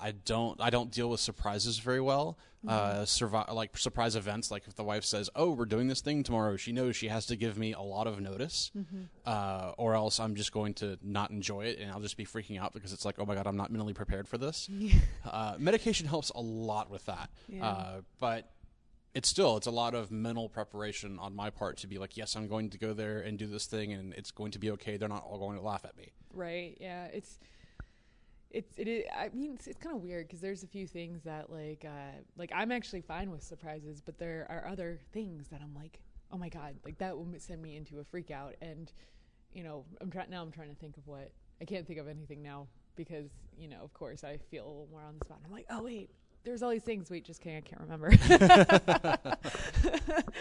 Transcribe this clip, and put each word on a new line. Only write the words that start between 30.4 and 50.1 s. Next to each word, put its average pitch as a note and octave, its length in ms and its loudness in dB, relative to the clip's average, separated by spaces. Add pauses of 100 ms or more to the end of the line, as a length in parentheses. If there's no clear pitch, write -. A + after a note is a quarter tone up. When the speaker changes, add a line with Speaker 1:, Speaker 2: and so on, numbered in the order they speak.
Speaker 2:
there's F#3+ 220 -6
a F#3+ 40 -14
few F#3+ 200 -8
things E3+ 360 -10
that, D#3 280 -10
like, D#3 360 -10
uh, C#3+ 320 -12 (180)
like, F3 180 -10
I'm G#3+ 160 2
actually A3 300 -4
fine F3+ 300 -6
with D3+ 120 -10
surprises, D3+ 640 -12
but D#3+ 140 -14
there E3 320 -6
are E3+ 200 -6
other E3+ 280 -6 (140)
things F3 360 -8
that C#3+ 140 -12
I'm D3 120 -12
like, D#3 260 -14 (300)
"Oh F#3+ 80 -10
my F3 120 -6
God," D3+ 340 -10
like, D3+ 140 -12
that F#3 180 -4
will E3+ 160 -8
m-, E3+ 60 -10
send E3 240 -12
me D#3 140 -12
into D3 240 -12
a D3 40 -12
freak F3 260 -10
out. C#3 300 -10
And, D#3+ 320 -12 (640)
you F3+ 80 -12
know, D3+ 240 -12 (160)
I'm F#3 80 -6
try-, F#3 180 -8
now F3+ 140 -10
I'm D#3+ 100 -10
trying D#3 160 -14
to D3 80 -14
think D3+ 220 -16
of C#3 80 -20
what, C#3 240 -14 (320)
I - 20 -10
can't F3 220 -6
think D#3+ 120 -10
of D3 100 -10
anything D3 340 -12
now C#3+ 240 -12 (280)
because, D3+ 360 -10 (260)
you D#3 120 -14
know, A2+ 140 -14
of A#2+ 120 -16
course, C#3+ 280 -12
I D3 140 -10
feel D3 300 -10
a - 20 -12
little D3 220 -14
more D#3 120 -18
on D3+ 160 -16
the - 60 -4
spot. D#3 220 -10
I'm F3+ 60 -16
like, G#3+ 180 -14
"Oh, A3+ 140 -4
wait, A#3 260 -10 (340)
there's A#3 180 -6
all B3 80 0
these A3+ 120 0
things. G3+ 280 -6
Wait, E3+ 140 -8
just - 160 -16
kidding, D#3+ 160 -8
I D#3 60 -8
can't - 180 -14
remember." D#3 300 -2
<laughs> - 2000 10 (180)